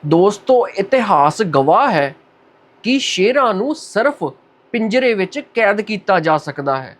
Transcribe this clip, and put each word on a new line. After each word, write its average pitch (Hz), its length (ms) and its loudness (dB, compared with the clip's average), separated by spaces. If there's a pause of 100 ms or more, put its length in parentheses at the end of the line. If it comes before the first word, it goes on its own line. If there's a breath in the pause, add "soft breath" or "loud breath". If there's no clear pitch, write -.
ਦੋਸਤੋ, 185 520 2 (120)
ਇਤਿਹਾਸ 196 720 0 (140)
ਗਵਾਹ 180 360 4
ਹੈ 143 240 -2 (680)
ਕਿ 262 160 0
ਸ਼ੇਰਾਂ 240 540 0
ਨੂੰ 254 220 -4
ਸਿਰਫ - 480 -4 (500)
ਪਿੰਜਰੇ 233 400 0
ਵਿੱਚ 190 260 -4 (140)
ਕੈਦ 208 280 2
ਕੀਤਾ 202 380 -2
ਜਾ 156 180 2
ਸਕਦਾ 139 400 -6
ਹੈ 127 220 -12